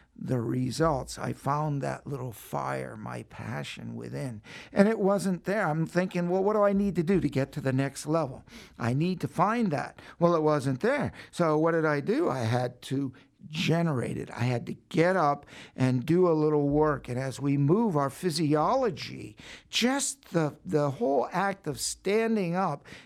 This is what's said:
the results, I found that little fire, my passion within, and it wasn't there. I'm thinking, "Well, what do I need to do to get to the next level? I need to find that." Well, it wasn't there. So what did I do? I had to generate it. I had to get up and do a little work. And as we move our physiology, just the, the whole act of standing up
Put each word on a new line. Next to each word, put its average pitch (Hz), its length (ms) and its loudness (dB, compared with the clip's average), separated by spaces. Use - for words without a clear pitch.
the 127 200 -2
results, 127 800 -2
I 131 140 -6
found 143 500 -2
that 131 240 -6
little 127 260 -8
fire, 131 640 -8
my 117 280 -10
passion 117 680 -10
within, 120 480 -10
and 202 160 6
it 226 100 0
wasn't 190 460 0
there. 196 220 0
I'm 160 200 0
thinking, 180 420 0
"Well, 185 140 2
what 208 120 2
do 208 80 4
I 202 100 4
need 202 240 2
to 170 80 0
do 180 160 4
to 147 80 0
get 135 240 -2
to 151 80 -6
the 131 120 0
next 135 340 -2
level? 156 380 -2
I 120 160 0
need 175 260 0
to 139 80 -2
find 208 440 2
that." - 280 -6
Well, 170 160 4
it 156 80 2
wasn't 139 380 2
there. 240 320 0
So 156 280 2
what 165 140 4
did 165 120 2
I 147 160 2
do? 220 280 0
I - 120 -2
had 123 420 -2
to 135 300 -4
generate 156 720 0
it. - 140 -10
I 117 120 -4
had 123 220 -2
to - 80 -8
get 175 280 2
up 143 300 0
and 127 280 2
do 175 240 6
a 165 60 6
little 151 340 4
work. 147 400 2
And 123 100 -4
as 127 220 -6
we 139 160 2
move 170 400 4
our 139 140 2
physiology, 156 1300 0
just - 640 -2
the, 156 240 0
the 147 240 2
whole 247 400 0
act 190 380 -2
of 131 100 -6
standing 208 800 0
up 180 280 -2